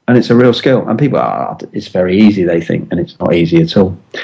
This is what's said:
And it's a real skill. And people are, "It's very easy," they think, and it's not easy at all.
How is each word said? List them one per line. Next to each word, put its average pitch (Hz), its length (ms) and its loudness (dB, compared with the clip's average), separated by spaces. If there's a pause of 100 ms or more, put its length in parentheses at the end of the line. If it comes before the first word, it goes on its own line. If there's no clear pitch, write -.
And 123 120 4
it's - 100 -2
a 120 60 4
real 123 180 4
skill. 123 340 0
And 117 120 -4
people 127 180 -2
are, 55 400 -4 (160)
"It's - 140 -10
very 92 280 -2
easy," 101 280 4
they 85 180 0
think, 85 300 -6
and 85 80 -4
it's - 200 -8
not 87 140 0
easy 82 260 2
at - 160 0
all. 95 220 0 (260)